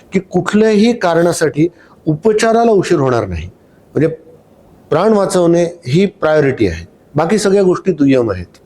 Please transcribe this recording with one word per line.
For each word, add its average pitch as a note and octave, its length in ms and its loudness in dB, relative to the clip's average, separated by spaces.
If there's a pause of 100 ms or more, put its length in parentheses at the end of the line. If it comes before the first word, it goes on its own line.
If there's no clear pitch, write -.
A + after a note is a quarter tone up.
(120)
की F#3+ 60 0
कुठल्याही G#3+ 720 0
कारणासाठी E3+ 760 0 (380)
उपचाराला A3 640 0
उशीर F3 280 0
होणार A#2+ 280 0
नाही. F2 240 -8 (440)
म्हणजे D3+ 140 0 (840)
प्राण F#3 220 0
वाचवणे F3 760 0
ही E3+ 200 0
प्रायोरिटी D3+ 600 0
आहे, E2+ 200 -6 (280)
बाकी E3+ 240 0
सगळ्या G3+ 240 0
गोष्टी F3+ 300 0
दुय्यम C3+ 380 0
आहेत. F#2 160 -8 (200)